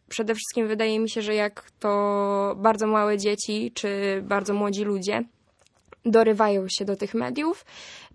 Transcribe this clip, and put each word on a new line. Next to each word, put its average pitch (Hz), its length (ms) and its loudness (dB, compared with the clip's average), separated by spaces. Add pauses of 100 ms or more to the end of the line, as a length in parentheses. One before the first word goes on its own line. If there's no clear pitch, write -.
Przede 226 260 -2
wszystkim 220 320 -4
wydaje 220 320 0
mi 226 100 0
się, 214 120 -4
że 214 140 -2
jak 208 440 -4
to 202 800 0
bardzo 214 300 4
małe 208 300 4
dzieci 208 580 -2
czy 196 500 -2
bardzo 202 280 0
młodzi 202 300 0
ludzie 202 400 -2 (840)
dorywają 214 640 4
się - 160 -4
do 196 100 -2
tych 202 180 -6
mediów, 254 520 -4 (500)